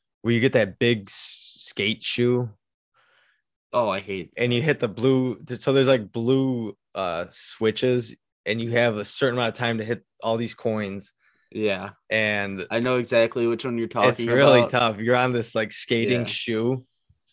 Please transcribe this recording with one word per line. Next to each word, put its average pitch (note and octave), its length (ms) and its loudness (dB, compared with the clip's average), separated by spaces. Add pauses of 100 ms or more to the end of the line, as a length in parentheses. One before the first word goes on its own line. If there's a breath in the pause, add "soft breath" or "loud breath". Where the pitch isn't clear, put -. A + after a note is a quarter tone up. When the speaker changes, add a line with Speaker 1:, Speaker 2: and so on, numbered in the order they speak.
(220)
Speaker 1:
where A#2 100 0
you A#2 80 4
get C3 140 4
that B2+ 240 2
big A2+ 320 0
s-, - 560 -12
skate - 380 -4
shoe. B2 480 0 (1200)
Speaker 2:
Oh, A#2+ 160 2
I F#2+ 120 -2
hate F#2+ 360 -8
Speaker 1:
And A#2+ 160 2
you A#2+ 80 2
hit D3 180 2
the B2 80 0
blue. B2+ 560 0
th-, A#2+ 180 -10
so C#3 120 2
there's, C3+ 140 4
like, A#2+ 240 2
blue, A#2+ 640 0 (160)
uh, F2 380 -4
switches, A2+ 840 -2 (300)
and A2+ 160 -2
you A2+ 100 -4
have A#2 260 2
a G#2 80 -6
certain B2+ 340 -2
amount A#2 100 0
of A2 60 -8
time A#2 240 -2
to G#2+ 40 -6
hit A2 220 -6 (160)
all A2+ 160 0
these A#2 160 -6
coins. G#2 600 -6 (380)
Speaker 2:
Yeah. G2+ 400 -4 (200)
Speaker 1:
And G#2 580 -2
Speaker 2:
I A2+ 120 -2
know B2+ 160 0
exactly A#2 500 2
which A#2 180 -2
one A#2+ 140 -4
you're A2+ 80 -4
talking A#2+ 240 2
Speaker 1:
it's A#2+ 100 -4
really B2+ 380 6
Speaker 2:
about. A#2 100 2
Speaker 1:
tough. A#2+ 300 0
You're A#2 160 2
on B2+ 160 2
this, A#2 240 -4
like, A2 160 -2
skating A#2+ 500 0
Speaker 2:
Yeah. A#2 60 -4
Speaker 1:
shoe, A#2 580 -2 (480)